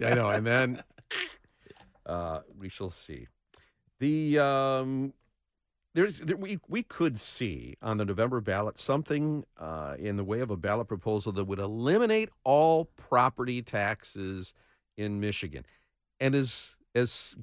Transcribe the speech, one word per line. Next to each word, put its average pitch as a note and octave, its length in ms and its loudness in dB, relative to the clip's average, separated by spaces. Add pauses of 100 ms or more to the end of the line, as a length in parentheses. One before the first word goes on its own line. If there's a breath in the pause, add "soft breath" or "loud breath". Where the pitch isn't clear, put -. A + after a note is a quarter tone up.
I, - 100 0
I - 40 6
know. A2+ 160 4
And G#2+ 140 0
then, B2 380 2 (1200 loud breath)
uh, E2 340 -4 (180)
we F#2+ 120 -12
shall F#2+ 200 -8
see. C2+ 380 -14 (720 soft breath)
The, D3+ 400 2
um, C3+ 760 2 (800)
there's, F#3 260 2
there, E3 180 -2
we, G3 300 -6
we A3+ 160 -4
could D3 360 0
see C2+ 600 -4
on G#2+ 160 0
the G#2+ 80 0
November A2+ 360 0
ballot G2+ 360 -2
something, D3+ 680 0 (140)
uh, D#2 400 -8
in G2+ 180 -4
the G2+ 60 -2
way G#2 160 -2
of B2 120 -4
a G2 60 -2
ballot G#2 300 -2
proposal G#2+ 460 -2
that F#2+ 120 -2
would F#2+ 140 -4
eliminate F#3 720 2 (140)
all D#3+ 420 6
property B2 760 2
taxes G2+ 920 -4 (420)
in G#2 240 -4
Michigan. G2+ 460 -4 (540)
And C3+ 160 2
as, C3+ 400 -2 (200)
as - 480 0